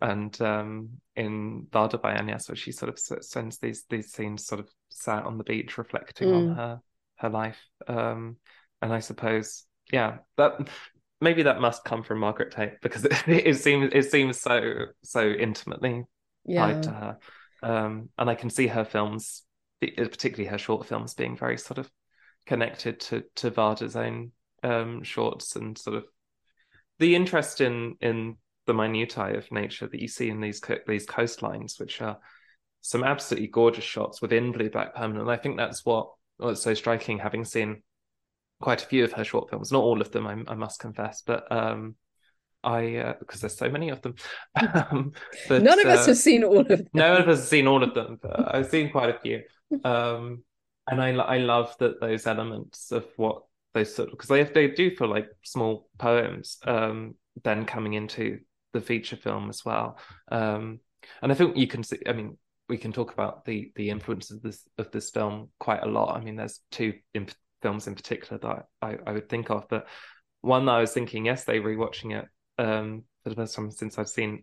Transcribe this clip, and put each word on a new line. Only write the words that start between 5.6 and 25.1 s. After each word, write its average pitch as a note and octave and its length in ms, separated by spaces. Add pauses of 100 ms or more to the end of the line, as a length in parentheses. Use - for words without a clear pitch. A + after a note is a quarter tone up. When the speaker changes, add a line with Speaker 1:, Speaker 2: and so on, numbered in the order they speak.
Speaker 1:
reflecting - 560
on F3 160
Speaker 2:
Mm. E3+ 80
Speaker 1:
her, A#2+ 240 (380)
her A2+ 100
life. A2 320 (260)
Um, A#2 520 (420)
and A2 120
I A2+ 80
suppose, A2 680 (260)
yeah, A2+ 260 (200)
that D3 320 (500)
maybe E3 220
that C3+ 180
must A#2 240
come A2+ 180
from A2 180
Margaret G#2+ 320
Tate G#2+ 280
because G#2+ 240
<laughs> C#3+ 240
it, - 0
it D#3+ 300
seems, C#3 340
it C3+ 180
seems C3+ 300
so, A#2 460 (160)
so A2 260
intimately A#2+ 760 (440)
tied G#2+ 280
Speaker 2:
Yeah. - 40
Speaker 1:
to D#3 100
her. G#2+ 280 (440)
Um, A2 540
and A#2+ 140
I A2+ 40
can A#2+ 140
see B2+ 200
her A2 180
films, G#2+ 560 (400)
particularly A2 680
her G2+ 80
short A2 300
films, A2+ 260
being A#2+ 240
very B2 220
sort C3 180
of C3+ 140 (560)
connected A#2 540
to, A2+ 220 (140)
to A#2+ 140
Varda's A2 460
own, A#2 360 (300)
um, A#2 400
shorts - 540